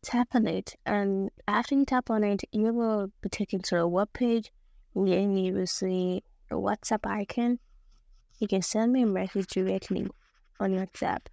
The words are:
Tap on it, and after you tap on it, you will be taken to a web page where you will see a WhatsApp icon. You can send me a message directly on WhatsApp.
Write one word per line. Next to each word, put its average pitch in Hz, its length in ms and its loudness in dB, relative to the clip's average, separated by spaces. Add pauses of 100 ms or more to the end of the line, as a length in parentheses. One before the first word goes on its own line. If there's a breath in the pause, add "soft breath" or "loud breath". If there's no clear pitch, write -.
Tap 240 320 0
on 220 140 4
it, - 360 -6
and 196 460 0 (180)
after 220 280 2
you 277 100 4
tap 254 240 0
on 220 140 2
it, 202 180 2 (100)
you 220 220 0
will 220 380 0 (100)
be 202 80 -6
taken 196 320 -4
to 170 200 0
a 170 60 2
web 185 260 0
page 233 380 0 (420)
where 185 260 2
you 190 340 0
will 190 140 -2
see 185 560 -2 (260)
a - 60 -4
WhatsApp 208 500 -2
icon. 214 540 -2 (800)
You 214 80 0
can 190 160 2
send 226 280 0
me 254 120 4
a - 20 4
message 190 420 0
directly 190 600 -2 (520)
on 196 120 0
WhatsApp. - 600 -4